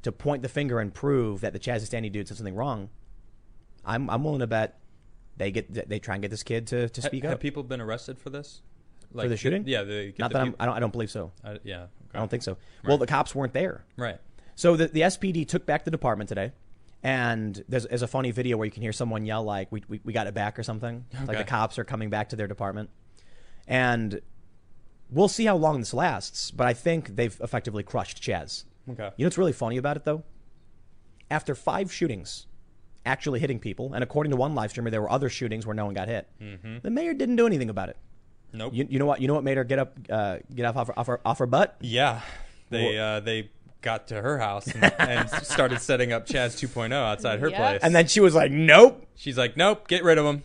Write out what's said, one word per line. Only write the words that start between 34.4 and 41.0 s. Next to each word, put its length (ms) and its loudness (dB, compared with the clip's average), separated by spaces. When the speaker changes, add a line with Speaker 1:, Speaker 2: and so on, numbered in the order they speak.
Speaker 1:
live 180 -2
streamer, 180 -4
there 100 0
were 100 -2
other 200 2
shootings 360 -6
where 80 -4
no 120 -4
one 80 -6
got 140 -4
hit. 200 -6
Speaker 2:
Mm-hmm. 440 -14
Speaker 1:
The 80 -4
mayor 240 0
didn't 220 0
do 100 8
anything 240 2
about 180 -4
it. 80 -12
Speaker 2:
Nope. 220 -8
Speaker 1:
You, 160 0
you 80 0
know 80 4
what? 160 2
You 60 2
know 60 4
what 100 0
made 120 2
her 80 0
get 140 0
up, 180 -4
uh, 280 -2
get 120 -2
off, 100 0
off 120 -2
her, 100 -4
off 80 -2